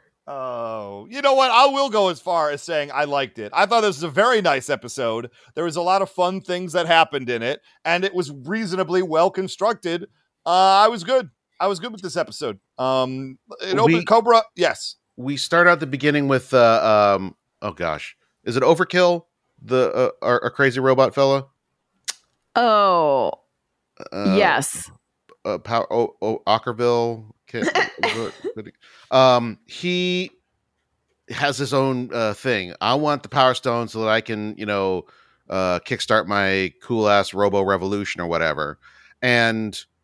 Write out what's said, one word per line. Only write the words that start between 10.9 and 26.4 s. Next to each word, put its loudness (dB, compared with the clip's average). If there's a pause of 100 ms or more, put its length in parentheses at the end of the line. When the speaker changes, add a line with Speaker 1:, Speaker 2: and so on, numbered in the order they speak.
Speaker 1:
good. 0 (280)
I 0
was -4
good -10
with -18
this -10
episode. -6 (180)
Um, -4 (220)
it -4
opened 4
Speaker 2:
We -4
Speaker 1:
Cobra. 4 (120)
Yes. -2 (220)
Speaker 2:
we -6
start 2
out 4
the -6
beginning 0
with, 0
uh, 6
um, -10 (260)
oh -6
gosh, -6 (280)
is -6
it 0
Overkill? 2 (380)
The, 0
uh, 0 (160)
our, 2
our -4
crazy 0
robot 4
fella? 2 (1080)
Speaker 3:
Oh, 4 (840)
Speaker 2:
Uh, 0
Speaker 3:
yes. 0 (560)
Speaker 2:
uh, -4
Pow-, -4
oh, -2
oh, -4